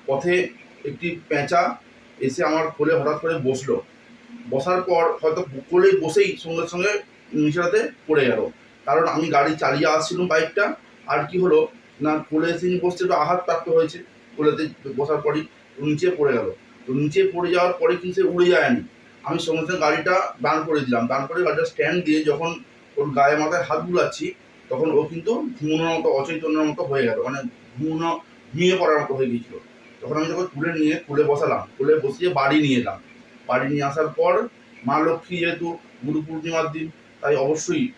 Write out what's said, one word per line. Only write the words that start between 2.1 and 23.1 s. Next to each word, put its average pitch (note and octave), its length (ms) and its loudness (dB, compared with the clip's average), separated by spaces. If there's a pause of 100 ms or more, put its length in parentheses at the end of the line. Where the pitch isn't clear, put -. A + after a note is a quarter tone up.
এসে C3+ 240 -2
আমার D#3 240 0
কোলে D#3 260 0
হঠাৎ D3 280 0
করে E3 160 -2
বসলো। C3 440 -2 (680)
বসার F3+ 320 0
পর E3 400 2
হয়তো D#3+ 240 0 (240)
কোলে F3+ 220 6 (100)
বসেই F#3 360 2
সঙ্গে E3 300 -6
সঙ্গে F3+ 360 -2 (300)
নিচেতে E3+ 540 2 (200)
পড়ে E3 180 4
গেল, A2 240 0 (360)
কারণ D#3+ 220 2
আমি D#3 200 0
গাড়ি D3 280 2
চালিয়ে D3 320 0
আসছিলাম E3 400 0
বাইকটা। D#3+ 480 0 (320)
আর D3 200 -2
কি F3+ 120 -4
হলো D#3 280 4 (340)
না, D#3 160 0
কোলে D#3 340 -2
এসে F3+ 300 -2
বসতে F3+ 220 -2
একটু F#3 120 2
আঘাতপ্রাপ্ত E3+ 540 0
হয়েছে E3 340 2 (340)
কোলেতে D3+ 300 2 (280)
বসার C#3+ 260 -2
পরই, D3 240 -2 (340)
নিচে D3+ 380 0
পড়ে C#3+ 160 2
গেল। G#2+ 180 -2 (340)
তো B2+ 80 -4
নিচে D3+ 400 2
পড়ে F3 180 -2
যাওয়ার F3+ 220 4
পরে E3 220 2
কিন্তু F3+ 260 -2
সে F3+ 60 4
উড়ে F3 220 4
যায়নি। D#3 320 4 (420)
আমি D#3 160 -4
সঙ্গে D#3+ 220 -2
সঙ্গে D#3 180 -4
গাড়িটা D#3+ 640 0
দাঁড় D#3 220 0
করে D#3 160 0
দিলাম, A#2+ 280 0
দাঁড় - 200 -2
করে E3+ 160 -2
গাড়িটা D#3+ 220 0
স্ট্যান্ড E3 400 -2
দিয়ে D#3 180 2
যখন D3+ 400 -2 (340)
ওর C#3+ 140 0